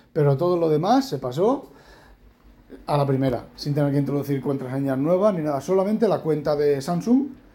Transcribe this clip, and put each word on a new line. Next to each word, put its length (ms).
Pero 240
todo 200
lo 120
demás 400
se 80
pasó 540
a 100
la 80
primera, 500
sin 180
tener 180
que 60
introducir 440
contraseñas 560
nuevas 360
ni 80
nada. 200
Solamente 460
la 120
cuenta 360
de 260
Samsung, 480